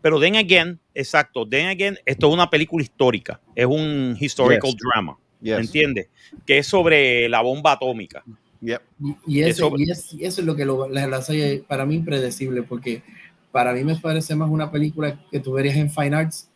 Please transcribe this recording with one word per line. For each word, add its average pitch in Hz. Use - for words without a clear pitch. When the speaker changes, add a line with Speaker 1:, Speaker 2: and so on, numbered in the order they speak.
Speaker 1:
pero 156
then 180
again, 175
exacto, 135
then 139
again, 190
esto 135
es 147
una 175
película 156
histórica, -
es 120
un 143
historical 127
Speaker 2:
Yes. 110
Speaker 1:
drama, 107
Speaker 2:
Yes. 110
Speaker 1:
¿entiendes? 123
Que 139
es 143
sobre 139
la 117
bomba 143
atómica. 123
Speaker 2:
Yep. 117
Speaker 3:
Y, 143
y 147
eso, 165
Speaker 1:
Eso 147
Speaker 3:
y 151
es-, 170
y 156
eso 185
es 165
lo 156
que 143
lo, 135
la, 135
la 135
hace 143
para 135
mí 151
impredecible, 131
porque 120
para 123
mí 127
me 160
parece 160
más 156
una 156
película 151
que 143
tú 131
verías 135
en 151
Fine 147
Arts 160